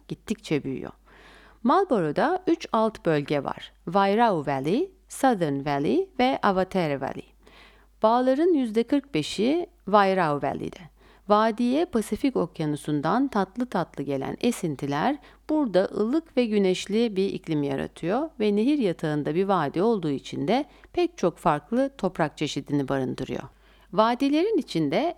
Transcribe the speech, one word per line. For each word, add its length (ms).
gittikçe 560
büyüyor. 280
Marlboro'da 840
üç 260
alt 320
bölge 380
var. 300
Wairau 640
Valley, 440
Southern 560
Valley 440
ve 240
Awatere 580
Valley. 240
Bağların 500
yüzde 300
kırk 300
beşi 540
Wairau 560
Valley'de. 500
Vadiye 580
Pasifik 500
Okyanusu'ndan 920
tatlı 380
tatlı 380
gelen 380
esintiler 760
burada 480
ılık 400
ve 80
güneşli 720
bir 100
iklim 380
yaratıyor 640
ve 160
nehir 220
yatağında 580
bir 80
vadi 380
olduğu 280
için 380
de 180
pek 240
çok 200
farklı 600
toprak 400
çeşidini 500
barındırıyor. 560
Vadilerin 640
içinde 600